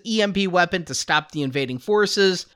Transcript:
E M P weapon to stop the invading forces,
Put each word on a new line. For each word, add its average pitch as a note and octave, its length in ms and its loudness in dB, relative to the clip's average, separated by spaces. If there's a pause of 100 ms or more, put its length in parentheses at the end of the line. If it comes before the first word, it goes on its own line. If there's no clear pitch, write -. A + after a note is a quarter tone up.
E A3 160 0
M G3+ 100 0
P G3 160 0
weapon F3 380 0
to C3+ 80 -10
stop D3+ 380 -2
the D3+ 120 -4
invading C3 340 -4
forces, G3 680 0 (100)